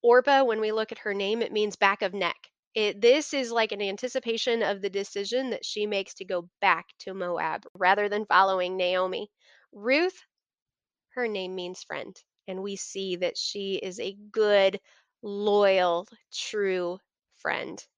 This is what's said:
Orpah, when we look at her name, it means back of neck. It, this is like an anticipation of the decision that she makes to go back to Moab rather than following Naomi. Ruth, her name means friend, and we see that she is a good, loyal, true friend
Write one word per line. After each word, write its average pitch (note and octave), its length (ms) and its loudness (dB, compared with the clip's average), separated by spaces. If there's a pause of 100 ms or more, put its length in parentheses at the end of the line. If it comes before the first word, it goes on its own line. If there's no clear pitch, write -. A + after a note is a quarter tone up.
Orpah, B3+ 420 6
when A3 160 0
we G#3+ 100 0
look A3 220 -2
at - 60 -12
her G3+ 160 -4
name, G3+ 280 -2
it G3 100 -4
means G#3 240 -2
back G3+ 260 2
of F#3+ 120 -4
neck. F#3 220 -2 (380)
It, G#3 260 -2
this C#4 340 4
is B3 180 -2
like A3+ 200 0
an G3+ 100 -6
anticipation A#3 800 -2
of G3 180 0
the G3 80 -4
decision G3+ 640 -4
that - 140 -6
she G#3 220 -4
makes G3 280 -4
to G3 100 -14
go F3+ 240 -6 (120)
back E3+ 260 4 (140)
to F#3+ 120 -12
Moab E3+ 520 -4 (100)
rather G3+ 340 4
than G#3 160 -2
following F#3 540 2
Naomi. F#3 520 -2 (420)
Ruth, C4+ 460 0 (960)
her B3 140 -2
name F#3 260 -6
means F3+ 280 -8
friend, - 340 -12 (320)
and F#3+ 140 -8
we G3+ 140 -8
see F#3+ 400 -8
that F3+ 200 -2
she G3 380 -6
is F#3 260 -8
a G3 160 -8 (140)
good, G3+ 500 4 (420)
loyal, G3+ 840 2 (240)
true F#3 680 -4 (380)
friend - 460 -6 (160)